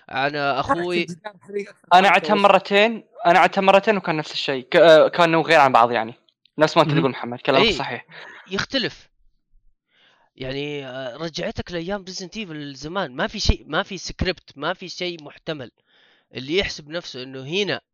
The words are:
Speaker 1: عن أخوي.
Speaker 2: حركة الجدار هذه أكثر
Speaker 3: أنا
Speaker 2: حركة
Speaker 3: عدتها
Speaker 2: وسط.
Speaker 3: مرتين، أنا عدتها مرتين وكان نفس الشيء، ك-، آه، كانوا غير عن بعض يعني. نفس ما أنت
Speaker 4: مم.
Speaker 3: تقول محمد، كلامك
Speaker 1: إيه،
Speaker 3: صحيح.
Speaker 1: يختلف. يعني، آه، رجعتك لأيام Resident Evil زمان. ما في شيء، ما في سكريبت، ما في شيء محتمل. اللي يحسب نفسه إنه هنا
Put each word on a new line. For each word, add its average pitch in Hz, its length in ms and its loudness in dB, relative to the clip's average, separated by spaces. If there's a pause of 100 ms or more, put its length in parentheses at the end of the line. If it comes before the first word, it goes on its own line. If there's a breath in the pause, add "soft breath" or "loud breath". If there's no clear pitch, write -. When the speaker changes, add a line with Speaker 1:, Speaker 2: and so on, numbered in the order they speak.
Speaker 1:
عن 143 280 -4
أخوي. 170 640 -2
Speaker 2:
حركة 170 140 -6
الجدار 208 200 -16 (100)
هذه 202 200 -10
أكثر 202 140 -18 (160)
Speaker 3:
أنا 185 160 8
Speaker 2:
حركة 175 60 6
Speaker 3:
عدتها 196 200 0
Speaker 2:
وسط. 202 80 2
Speaker 3:
مرتين، 202 600 2 (220)
أنا 175 120 6
عدتها 180 220 2
مرتين 196 360 4
وكان 175 200 -4
نفس 151 160 -6
الشيء، 135 380 -6
ك-، 180 60 0
آه، 156 320 8
كانوا 165 340 2
غير 156 180 4
عن 135 120 6
بعض 120 200 6
يعني. 113 220 -4 (440)
نفس 156 180 2
ما 165 60 6
أنت 151 100 0
Speaker 4:
مم. 156 60 2
Speaker 3:
تقول 139 120 2
محمد، 120 280 -8
كلامك 139 260 2
Speaker 1:
إيه، 226 80 2
Speaker 3:
صحيح. 135 340 -8 (440 loud breath)
Speaker 1:
يختلف. 190 580 -8 (1300)
يعني، 139 500 -10
آه، 127 300 -12
رجعتك 165 560 -10
لأيام 180 320 -8
Resident 180 320 -14
Evil 151 400 -12
زمان. 151 400 -8
ما 180 100 -4
في 208 140 -12
شيء، - 260 -2
ما 156 160 -4
في 190 160 -14
سكريبت، - 580 -10
ما 156 180 -6
في 180 140 -16
شيء 175 340 -10
محتمل. 143 480 -14 (640)
اللي 135 240 -4
يحسب 165 300 -6
نفسه 151 340 -12
إنه 131 200 -14
هنا 160 380 -4 (140)